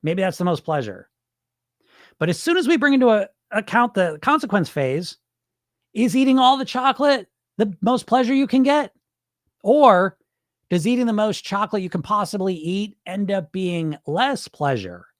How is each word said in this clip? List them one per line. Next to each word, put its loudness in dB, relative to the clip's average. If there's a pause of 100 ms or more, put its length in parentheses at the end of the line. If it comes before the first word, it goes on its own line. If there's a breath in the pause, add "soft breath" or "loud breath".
Maybe -4
that's -2
the -4
most -2
pleasure. -6 (1080 soft breath)
But 0
as -2
soon 0
as 0
we 4
bring 2
into 4
a-, 2 (220)
account 0
the -2
consequence 0
phase, -4 (760)
is 0
eating 4
all 6
the -4
chocolate 0 (300)
the -2
most 0
pleasure 2
you 2
can 2
get? 0 (720)
Or 4 (520)
does 0
eating 0
the 0
most -2
chocolate -4
you -8
can -6
possibly -2
eat -6
end -6
up -4
being -4 (100)
less -4
pleasure? -6 (140)